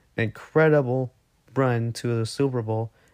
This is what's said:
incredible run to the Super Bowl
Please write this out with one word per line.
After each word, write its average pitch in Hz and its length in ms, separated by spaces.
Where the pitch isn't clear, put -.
incredible 131 960
run 117 380
to 120 220
the 113 100
Super 127 360
Bowl 110 300